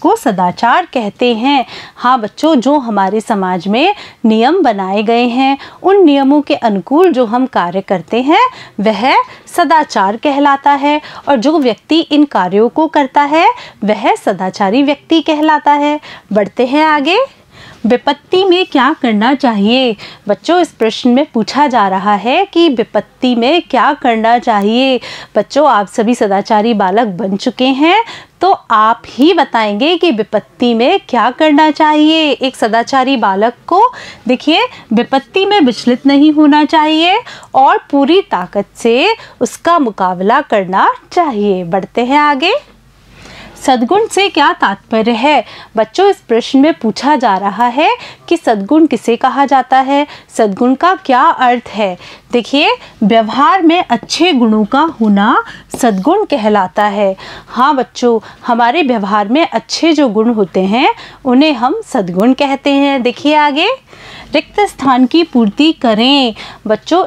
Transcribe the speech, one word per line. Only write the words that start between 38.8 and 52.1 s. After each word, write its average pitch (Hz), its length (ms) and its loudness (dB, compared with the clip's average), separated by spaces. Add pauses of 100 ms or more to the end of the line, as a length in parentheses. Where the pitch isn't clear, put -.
उसका 339 380 -2
मुकाबला 196 640 -2
करना 202 540 0 (180)
चाहिए। 208 520 -2
बढ़ते 190 400 -4
हैं 269 140 0
आगे। 294 340 0 (1120)
सद्गुण 269 440 0
से 392 220 -2
क्या 311 240 0
तात्पर्य 220 580 -2
है? 240 340 0 (320)
बच्चों, 349 340 0
इस 381 60 0
प्रश्न - 420 -2
में 311 160 4
पूछा 262 420 -2
जा 220 200 0
रहा 196 300 -2
है 311 300 0 (320)
कि 339 80 0
सद्गुण 262 500 0
किसे 233 300 -2
कहा 262 300 -2
जाता 262 320 2
है, 277 280 0 (300)
सद्गुण 240 380 0
का 349 200 0
क्या 254 260 0
अर्थ 254 480 0
है। 196 300 -6 (340)